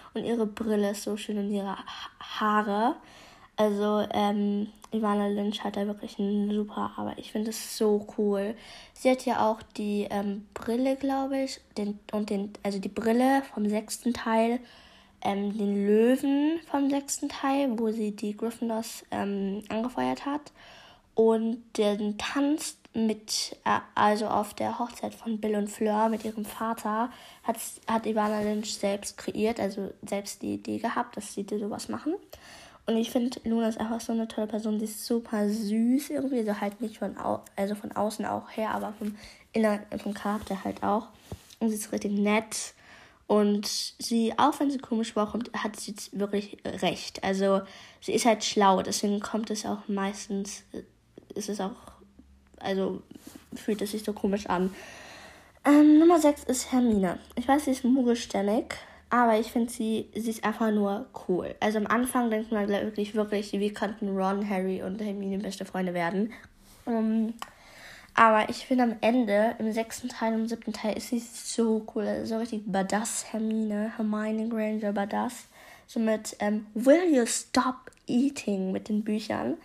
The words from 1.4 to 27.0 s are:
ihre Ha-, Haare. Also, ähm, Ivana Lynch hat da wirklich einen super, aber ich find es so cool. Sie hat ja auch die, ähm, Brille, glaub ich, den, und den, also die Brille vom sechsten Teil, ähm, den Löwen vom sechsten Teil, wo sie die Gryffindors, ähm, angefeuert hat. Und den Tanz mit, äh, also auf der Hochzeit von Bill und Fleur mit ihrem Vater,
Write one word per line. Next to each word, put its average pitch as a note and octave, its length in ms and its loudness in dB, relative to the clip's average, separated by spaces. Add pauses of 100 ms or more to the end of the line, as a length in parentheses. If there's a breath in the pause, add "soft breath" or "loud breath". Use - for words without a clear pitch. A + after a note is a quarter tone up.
ihre G3 260 -4
Ha-, - 640 -12
Haare. G#3+ 560 2 (600 loud breath)
Also, G#3 580 2
ähm, G#3 540 0 (220)
Ivana G#3 360 0
Lynch G3+ 380 -2
hat G3+ 120 -4
da G3+ 100 -2
wirklich G#3 320 -8
einen G3+ 320 0
super, G#3 460 -2
aber G#3 220 -6
ich - 140 -14
find G#3+ 160 -2
es - 280 -8
so G#3 300 2 (100)
cool. G#3 380 0 (400 loud breath)
Sie - 160 2
hat B3+ 160 2
ja A3 240 2
auch A3 100 -2 (160)
die, G#3 340 -2
ähm, G3+ 440 -4
Brille, C4 420 0
glaub C4+ 360 -2
ich, C4+ 280 -2 (160)
den, G#3 220 -4 (140)
und G#3 180 -2
den, G3+ 220 -2 (100)
also G3+ 160 -2
die G3 100 -4
Brille B3 540 4 (100)
vom G#3 160 0
sechsten G#3+ 460 -2
Teil, A#3 460 2 (600 loud breath)
ähm, G3+ 380 -2
den G3+ 280 2
Löwen C#4 720 4 (100)
vom C#4 180 2
sechsten C#4 400 -2
Teil, C#4 500 0
wo A3+ 120 2
sie G#3+ 220 -2
die G#3 240 -4
Gryffindors, A3+ 720 -4
ähm, G3+ 580 -2
angefeuert B3+ 560 -2
hat. D4 280 -4 (640 loud breath)
Und A3+ 500 2 (120)
den G#3 400 0
Tanz C#4+ 640 -2 (160)
mit, - 720 -2
äh, G#3 160 2 (140)
also G#3+ 340 4
auf G#3 260 -2
der A3 240 -4
Hochzeit A#3 360 -6
von A3 260 -6
Bill G#3+ 160 -2
und G#3 120 -2
Fleur G#3+ 400 0
mit A3 160 -2
ihrem A3 200 -6
Vater, A3+ 640 -4 (320 loud breath)